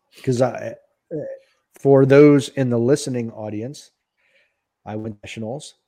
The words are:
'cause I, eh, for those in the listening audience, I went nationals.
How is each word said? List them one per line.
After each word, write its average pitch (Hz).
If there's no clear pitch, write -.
'cause 127
I, 113
eh, 170
for 139
those 143
in 131
the 120
listening 123
audience, 110
I 104
went 107
nationals. 117